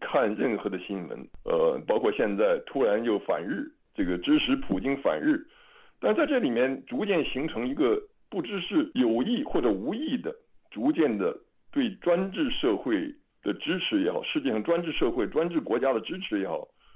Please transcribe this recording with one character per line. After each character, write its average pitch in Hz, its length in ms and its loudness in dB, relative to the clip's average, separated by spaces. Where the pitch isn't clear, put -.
看 117 340 0
任 107 220 0
何 101 140 -4
的 95 80 -6
新 92 280 -8
闻， 60 220 -12
呃， 82 420 2
包 107 120 2
括 127 120 4
现 101 240 0
在 98 320 2
突 135 160 -2
然 110 220 2
又 107 140 2
反 85 260 -2
日， 123 260 -6
这 95 120 -2
个 90 100 0
支 147 220 2
持 131 180 2
普 95 240 -2
京 135 160 -2
反 80 240 0
日， 143 260 2
但 214 160 2
在 311 100 4
这 277 120 0
里 175 120 2
面 131 360 2
逐 135 180 -4
渐 190 200 2
形 135 220 -4
成 202 220 -4
一 - 60 -4
个 294 260 4
不 190 120 -4
知 208 180 -4
是 151 340 0
有 117 280 4
意 214 200 0
或 - 160 -2
者 120 140 4
无 110 220 -2
意 277 240 -4
的， 160 160 -6
逐 123 220 0
渐 139 240 2
的 87 180 0
对 127 240 0
专 185 360 0
制 156 200 -2
社 120 260 2
会 90 360 -2
的 101 120 0
支 170 240 -4
持 165 240 0
也 87 100 2
好， - 100 -2
世 - 180 -4
界 131 100 -2
上 110 120 0
专 170 200 0
制 165 100 -4
社 127 180 2
会、 107 160 0
专 160 220 0
制 170 100 -2
国 117 200 0
家 131 160 2
的 110 80 0
支 - 160 -8
持 113 220 -4
也 95 60 -2
好， 80 220 -6